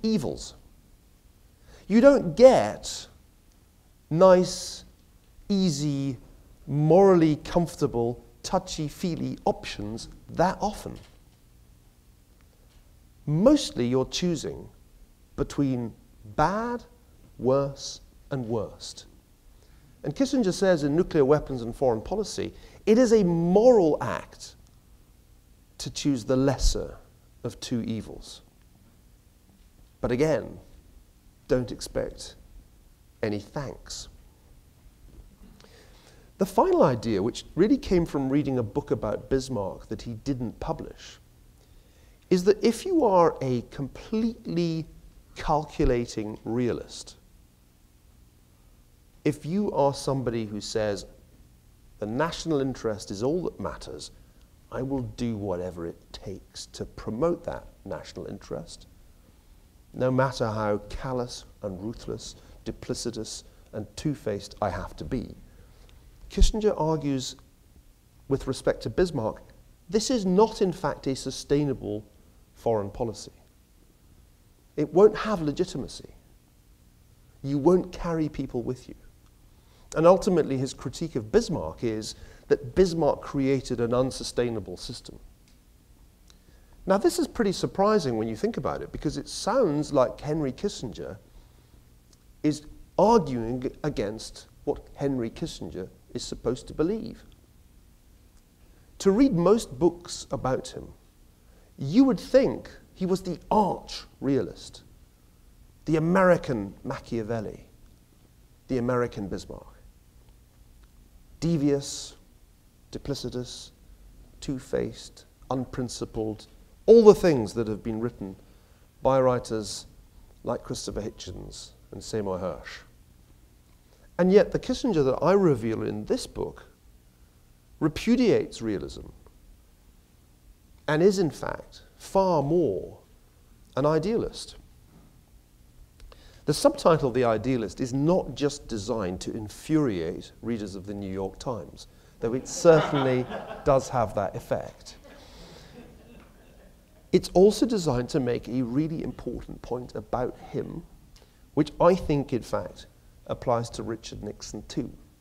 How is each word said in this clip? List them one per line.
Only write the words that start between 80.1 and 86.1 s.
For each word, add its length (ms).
his 180
critique 400
of 160
Bismarck 520
is 300
that 260
Bismarck 460
created 580
an 140
unsustainable 800
system. 420